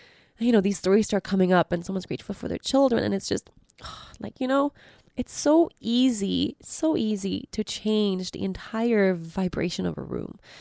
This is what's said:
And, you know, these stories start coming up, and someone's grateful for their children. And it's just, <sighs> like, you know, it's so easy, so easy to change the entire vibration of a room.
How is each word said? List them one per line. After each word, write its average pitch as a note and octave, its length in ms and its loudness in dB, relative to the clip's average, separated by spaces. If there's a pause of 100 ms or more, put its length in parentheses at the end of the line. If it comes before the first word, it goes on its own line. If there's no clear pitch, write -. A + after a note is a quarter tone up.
(400)
And, A#3 80 0
you B3 40 4
know, G#3+ 100 6
these G3 180 0
stories G3 260 4
start G3 180 -2
coming F#3 300 2
up, F3 180 4
and E3+ 140 -2
someone's F#3+ 220 -6
grateful - 260 -8
for - 140 -8
their - 100 -4
children. C4+ 460 2
And G3+ 100 -2
it's G3 140 -4
just, - 240 -4 (300)
<sighs> - 380 -18
like, A3 200 -12
you B3+ 80 -2
know, C#4 260 0 (440)
it's - 160 -8
so D#4+ 360 4 (100)
easy, G#3+ 840 0
so - 340 -2
easy G3 560 -2
to G#3+ 120 -4
change G#3 680 -2
the - 120 -8
entire G3+ 680 0
vibration F3 720 -4
of E3+ 120 -4
a - 60 -8
room. - 360 -8 (220)